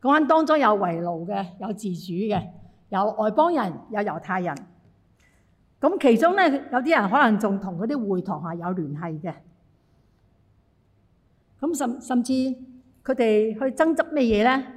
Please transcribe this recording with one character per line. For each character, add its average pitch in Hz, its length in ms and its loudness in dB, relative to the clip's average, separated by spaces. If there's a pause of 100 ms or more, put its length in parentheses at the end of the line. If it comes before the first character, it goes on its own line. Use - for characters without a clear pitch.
講 285 180 4
緊 294 80 2
當 320 180 4
中 302 120 4
有 226 180 4
為 180 220 -2
奴 170 280 -6
嘅， 196 200 -4 (140)
有 202 140 -10
自 196 160 -8
主 175 240 -8
嘅， 196 340 -2 (420)
有 202 240 0
外 220 180 0
邦 320 220 4
人， 214 200 -2 (160)
有 208 120 -4
猶 180 180 -4
太 185 220 -4
人。 165 140 -4 (1200)
咁 330 200 0
其 240 180 6
中 339 180 4
呢， 381 120 4
有 262 320 -2
啲 294 200 2
人 202 100 0
可 226 80 2
能 226 220 4
仲 196 200 0
同 185 180 -8
嗰 202 100 -4
啲 247 220 -4
會 180 120 0
堂 170 200 -6
係 165 140 -6
有 170 180 -6
聯 151 220 -6
繫 160 260 -8
嘅。 160 120 -8 (2250)
咁 302 180 -2
甚-， 254 240 -4
甚 247 220 0
至 262 100 -2 (680)
佢 262 120 -2
哋 220 380 2
去 214 60 -10 (160)
爭 320 200 2
執 330 160 -2
咩 294 120 2
嘢 214 200 2
呢？ 262 200 2 (120)